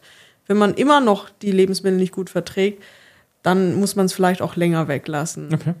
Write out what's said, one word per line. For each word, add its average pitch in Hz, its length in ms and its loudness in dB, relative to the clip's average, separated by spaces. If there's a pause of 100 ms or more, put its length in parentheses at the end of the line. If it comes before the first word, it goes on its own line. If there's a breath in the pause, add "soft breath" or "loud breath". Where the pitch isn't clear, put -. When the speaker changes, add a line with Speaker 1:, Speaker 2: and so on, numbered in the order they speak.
(480 soft breath)
Speaker 1:
Wenn 202 100 2
man 208 160 4
immer 285 260 4
noch 214 300 0
die - 220 -6
Lebensmittel 190 480 2
nicht 180 120 0
gut 185 180 -8
verträgt, 196 520 -4 (640 loud breath)
dann 185 360 2
muss 196 160 -2
man's 185 160 2
vielleicht 185 300 0
auch 185 140 -6
länger 170 320 0
weglassen. 151 680 -6
Speaker 2:
Okay. 160 260 -2